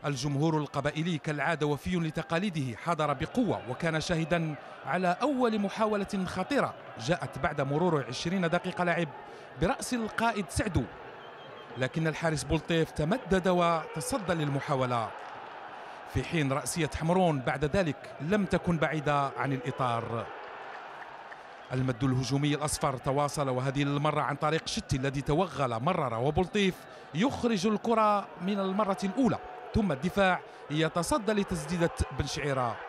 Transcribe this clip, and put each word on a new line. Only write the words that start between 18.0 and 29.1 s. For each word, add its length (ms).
لم 240
تكن 340
بعيدة 580
عن 160
الإطار. 760
المد 320
الهجومي 500
الأصفر 420
تواصل، 520
وهذه 340
المرة 380
عن 160
طريق 320
شتي 280
الذي 240
توغل 640
مرر، 320
وبولطيف 600
يخرج 520
الكرة 600
من 200
المرة 440
الأولى، 340